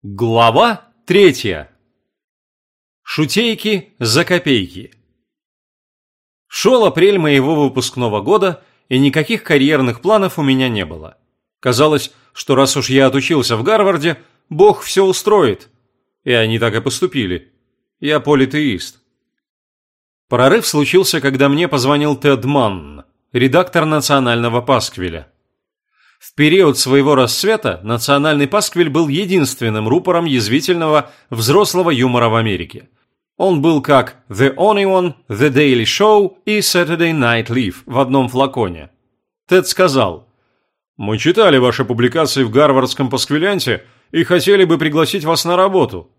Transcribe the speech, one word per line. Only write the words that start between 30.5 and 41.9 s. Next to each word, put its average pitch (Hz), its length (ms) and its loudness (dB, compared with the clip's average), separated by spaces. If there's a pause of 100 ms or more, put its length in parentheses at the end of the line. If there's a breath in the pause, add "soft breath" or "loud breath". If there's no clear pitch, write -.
взрослого 170 580 0
юмора 120 400 0
в 110 60 0
Америке. 101 540 -4 (480)
Он 175 260 0
был 156 180 2
как - 360 0 (120)
The 131 240 0
Onion, 190 640 0 (140)
The 117 200 0
Daily 131 320 2
Show 202 540 2 (100)
и 214 140 -2
"Saturday 170 520 -2
Night 117 360 -2
Live" 113 300 -4 (100)
в 117 100 -4
одном 131 320 0
флаконе. 117 640 -4 (560)
Тед 185 200 2
сказал: 135 600 -2 (680)
"Мы 107 220 -4
читали 160 400 4
ваши 123 280 0
публикации 123 580 0